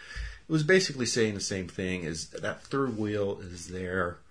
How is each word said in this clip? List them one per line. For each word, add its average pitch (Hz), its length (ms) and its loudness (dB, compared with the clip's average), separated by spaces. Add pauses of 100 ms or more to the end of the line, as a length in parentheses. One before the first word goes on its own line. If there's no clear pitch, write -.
(480)
it - 40 -12
was 156 120 4
basically 151 420 4
saying 110 280 4
the 98 80 -6
same 95 260 -2
thing, 92 360 -2
is 80 260 -4
that - 340 -6
third 131 340 0
wheel 104 440 0
is 87 260 -12
there, 90 500 -2 (140)